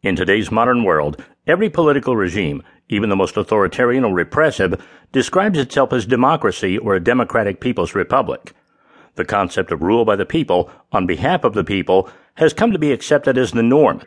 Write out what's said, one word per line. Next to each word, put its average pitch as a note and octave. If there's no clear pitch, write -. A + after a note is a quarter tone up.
In F#2+
today's F#2
modern A#2
world, D2+
every F#3
political C#3
regime, F2
even G#2
the G2
most F#2+
authoritarian A2
or G#2
repressive, F#2
describes F#3
itself C3
as A#2
democracy A#2+
or G2+
a F2
democratic A2+
people's G#2
republic. G2
The F#2
concept G2
of D#2
rule A2
by G#2
the G2
people, G#2+
on F#2
behalf A2+
of A2
the G2+
people, F#2
has D#3
come A3+
to F#3
be D3
accepted C#3
as B2
the A#2
norm. B2